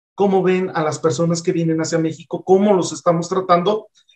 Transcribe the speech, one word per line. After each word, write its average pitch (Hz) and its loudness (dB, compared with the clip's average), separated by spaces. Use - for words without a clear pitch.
cómo 190 2
ven 185 0
a 165 -2
las 151 -4
personas 165 0
que 185 -2
vienen 160 0
hacia 160 -2
México, 160 -6
cómo 196 4
los 170 0
estamos 170 -2
tratando, 185 -2